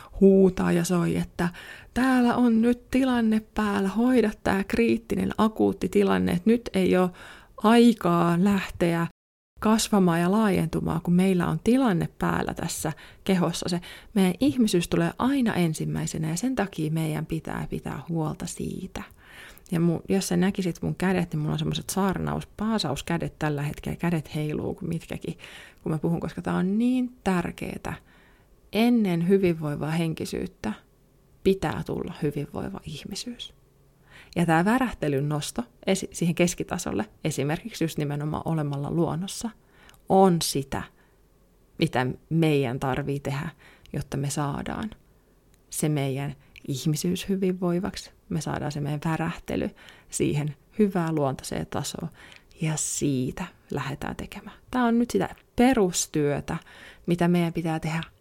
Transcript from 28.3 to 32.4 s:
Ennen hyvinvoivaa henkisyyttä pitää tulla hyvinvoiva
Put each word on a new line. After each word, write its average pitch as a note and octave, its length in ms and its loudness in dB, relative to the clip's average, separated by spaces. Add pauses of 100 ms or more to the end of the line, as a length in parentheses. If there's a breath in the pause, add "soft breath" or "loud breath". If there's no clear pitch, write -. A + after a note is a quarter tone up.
Ennen G3+ 560 2
hyvinvoivaa D#3+ 600 2
henkisyyttä E3+ 840 -4 (720)
pitää F#3 420 2
tulla - 360 -6
hyvinvoiva D3 600 -6